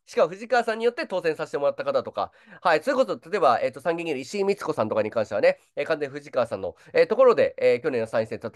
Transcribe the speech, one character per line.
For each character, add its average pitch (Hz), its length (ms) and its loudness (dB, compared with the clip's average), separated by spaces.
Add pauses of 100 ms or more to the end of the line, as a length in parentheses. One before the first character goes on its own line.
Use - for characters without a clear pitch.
し - 80 -20
か 240 120 2
も 160 40 2
藤 196 180 -14
川 240 160 2
さ 233 120 -2
ん 226 40 -8
に 226 60 -2
よ 240 60 2
っ - 20 -2
て 311 140 -6
当 277 160 -4
選 160 120 0
さ 156 120 -6
せ - 40 -20
て 156 60 -2
も 143 80 0
ら 143 60 2
っ 135 40 -4
た 143 80 -8
方 131 200 0
と - 80 -10
か、 98 200 -4 (300)
は 170 140 4
い、 156 80 0
そ 254 80 0
れ 285 40 0
こ 254 100 2
そ、 170 220 -6
例 180 100 -4
え - 20 -4
ば、 131 200 4
え 127 100 -2
ー - 20 -8
と、 135 100 -14
参 170 160 -2
議 170 40 -6
院 170 40 -8
議 165 60 -2
員 135 60 -2
の 131 40 -6
石 202 180 -6
井 196 40 0
光 196 120 2
子 - 180 -4
さ 117 120 0
ん 110 40 -2
と 107 40 -4
か 107 80 2
に 107 80 -2
関 107 160 -2
し - 40 -10
て 107 60 -4
は 107 60 -2
ね、 180 160 4 (180)
え 143 60 -4
ー、 147 60 -6
完 156 120 -2
全 143 100 -6
に 131 40 -14
藤 147 160 -14
川 123 160 0
さ 107 120 -6
ん 95 40 -12
の、 90 140 -6 (180)
え 165 100 6
ー、 165 40 0
と - 80 -2
こ 262 100 6
ろ - 80 8
で、 135 240 2
え 123 180 4
ー、 120 60 -2
去 151 80 -4
年 123 120 0
の 113 60 -4
参 117 140 0
院 113 60 -4
選 110 120 -8
戦 110 160 -10